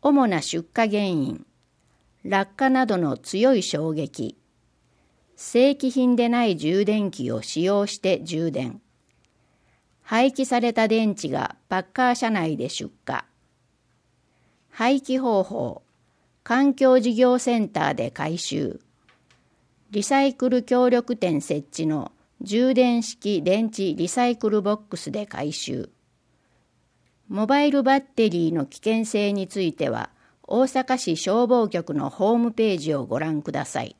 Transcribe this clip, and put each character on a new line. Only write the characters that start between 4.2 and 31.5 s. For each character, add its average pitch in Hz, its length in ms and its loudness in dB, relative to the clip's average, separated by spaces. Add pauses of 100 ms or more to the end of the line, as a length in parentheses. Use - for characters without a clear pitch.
正 269 380 2
規 262 160 -2
品 247 260 2
で 240 120 2
な 240 160 2
い 202 120 2
充 165 280 0
電 208 280 0
器 123 180 -6
を 117 100 -4
使 - 220 -4
用 202 240 2
し - 120 -10
て 185 260 0
充 165 260 -4
電、 127 300 -8 (1200)
廃 247 300 2
棄 269 120 -2
さ 247 140 0
れ 240 140 0
た 220 160 2
電 220 220 2
池 - 180 -6
が - 260 -4 (140)
パ 185 100 -2
ッ 185 140 -6
カ 247 180 2
ー 247 60 2
車 233 140 -2
内 160 260 -2
で 123 120 -4
出 - 240 -10 (120)
火。 - 220 -6 (1400)
廃 247 260 2
棄 262 240 -2
方 220 240 2
法、 156 380 -8 (600)
環 269 320 2
境 262 240 6
事 233 160 2
業 247 240 4
セ 240 220 0
ン 208 80 0
タ 151 220 -2
ー 143 40 -4
で 123 160 -4
回 156 280 -6
収。 - 420 -6 (1120)
リ 208 100 -2
サ 277 220 2
イ 269 100 2
ク 254 160 0
ル 247 140 2
協 247 260 4
力 240 240 0
店 170 260 0
設 147 240 -4 (200)
置 - 20 0
の 156 240 -2 (300)
充 233 340 2
電 240 300 4
式 196 360 -4
電 190 260 0
池 196 280 -4
リ 175 140 -2
サ 247 180 0
イ 240 100 0
ク 220 140 -2
ル 208 120 0
ボ 202 100 0
ッ 208 60 -2
ク 190 180 -12
ス - 160 -10
で 208 140 -8
回 147 260 -8
収。 - 380 -8 (1400)
モ 208 180 -4
バ 277 160 4
イ 294 80 4
ル 277 140 2
バ 269 140 4
ッ - 20 2
テ 226 300 0
リ 170 200 0
ー - 20 -4
の 151 140 -2
危 - 120 -20
険 220 260 -2
性 208 280 -2
に 190 140 -4
つ 196 140 -8
い 170 120 0
て 139 180 -4
は、 113 200 -6 (380)
大 226 140 2
阪 262 340 0
市 175 200 -2
消 220 320 0
防 233 200 2